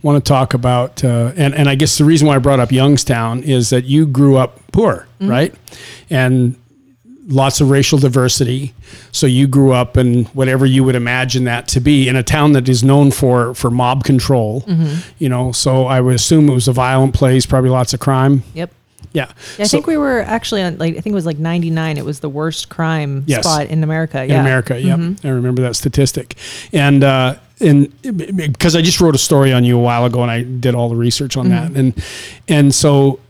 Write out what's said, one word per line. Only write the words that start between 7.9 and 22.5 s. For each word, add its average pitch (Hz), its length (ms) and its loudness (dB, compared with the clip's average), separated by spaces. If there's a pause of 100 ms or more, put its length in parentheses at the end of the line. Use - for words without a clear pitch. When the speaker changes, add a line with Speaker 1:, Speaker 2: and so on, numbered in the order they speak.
Speaker 1:
diversity. 127 760 0 (360)
So - 160 -2
you 127 200 2
grew 135 260 4
up 123 240 0
in 123 300 2
whatever 131 400 0
you 131 180 2
would 127 100 2
imagine 127 500 -2
that 120 240 -4
to 135 120 -2
be 135 260 2
in 127 100 0
a 127 60 0
town 151 300 2
that 127 160 2
is 123 160 0
known 139 280 4
for, 123 420 0
for 120 160 -2
mob 123 340 -2
control, 123 580 0
Speaker 2:
Mm-hmm. 165 340 -2 (220)
Speaker 1:
you 139 120 -2
know, 127 200 -2
so 131 360 0
I 131 160 2
would 127 120 2
assume 151 360 4
it 131 40 0
was 127 140 0
a 131 40 0
violent 131 420 0
place, 127 320 2
probably 131 240 0
lots 127 240 0
of 117 60 -8
crime. 135 420 2 (100)
Speaker 2:
Yep. 170 180 -10 (440)
Speaker 1:
Yeah. 143 180 -6 (240)
Speaker 2:
Yeah, 208 80 -4
I - 20 -2
Speaker 1:
So - 120 0
Speaker 2:
think 294 80 -4
we 320 100 -2
were 269 240 -2
actually 214 420 -4
on, 175 140 -6
like, 165 220 -4
I - 20 -10
think 214 120 -6
it - 20 -4
was, 185 120 -4
like, 151 120 -6
ninety-nine. 160 580 -4
It 139 80 -8
was 143 160 -10
the 156 80 -8
worst 151 400 -8